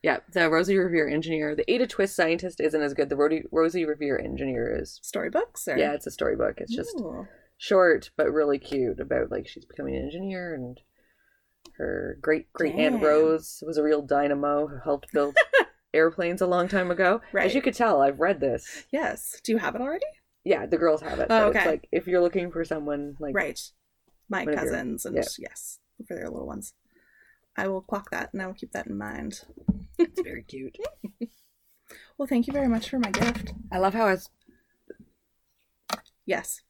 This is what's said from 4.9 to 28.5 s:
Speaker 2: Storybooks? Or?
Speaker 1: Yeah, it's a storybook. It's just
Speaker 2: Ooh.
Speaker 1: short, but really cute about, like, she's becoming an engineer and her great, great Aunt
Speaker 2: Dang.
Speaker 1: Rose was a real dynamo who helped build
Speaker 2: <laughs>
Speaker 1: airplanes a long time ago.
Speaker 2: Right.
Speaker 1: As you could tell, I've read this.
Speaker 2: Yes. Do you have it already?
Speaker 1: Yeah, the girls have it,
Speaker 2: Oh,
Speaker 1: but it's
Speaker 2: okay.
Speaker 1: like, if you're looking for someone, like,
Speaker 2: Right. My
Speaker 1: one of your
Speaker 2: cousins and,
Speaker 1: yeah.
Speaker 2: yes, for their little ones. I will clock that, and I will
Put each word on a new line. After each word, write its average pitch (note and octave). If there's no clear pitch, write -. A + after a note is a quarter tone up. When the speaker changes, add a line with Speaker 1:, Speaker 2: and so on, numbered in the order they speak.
Speaker 2:
Storybooks? -
Or? D#3
Speaker 1:
Yeah, D3
it's -
a -
storybook. A1
It's -
just A4+
Speaker 2:
Ooh. F#3+
Speaker 1:
short, F3+
but D3+
really D3
cute B2+
about, B2+
like, -
she's -
becoming C3+
an C3
engineer F3
and B2
her G2
great, -
great D#3
Aunt D#3
Speaker 2:
Dang. G#3+
Speaker 1:
Rose D#3
was D#3
a D3+
real D3+
dynamo C#3+
who C#3
helped C#3+
build C#3+
Speaker 2:
<laughs> -
Speaker 1:
airplanes E3+
a F3+
long F3+
time F#3
ago. F#3
Speaker 2:
Right. F#3+
Speaker 1:
As F#3+
you C4+
could C4
tell, G#3
I've C#3
read F3
this. A#2+
Speaker 2:
Yes. -
Do -
you A3+
have -
it A3
already? D#4+
Speaker 1:
Yeah, F3
the E3+
girls D#3+
have -
it, C3
Speaker 2:
Oh, A3+
Speaker 1:
but G#3+
it's -
Speaker 2:
okay. F3
Speaker 1:
like, -
if F3
you're F3+
looking F3
for E3+
someone, D3
like, C#3+
Speaker 2:
Right. E3+
My F#3+
Speaker 1:
one -
of D3+
your -
Speaker 2:
cousins -
and, -
Speaker 1:
yeah. -
Speaker 2:
yes, -
for F#3
their E2
little -
ones. -
I F#3+
will F#3+
clock G3+
that, -
and F#3+
I F#3
will F#3